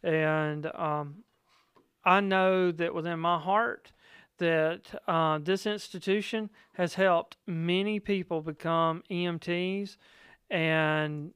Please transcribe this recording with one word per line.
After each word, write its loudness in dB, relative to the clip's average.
and, 0
um, -6
I 6
know 4
that -2
within -4
my 2
heart -2
that, 0
uh, 2
this -2
institution -2
has -2
helped 2
many 0
people -2
become 0
E -2
M -2
Ts -4
and 0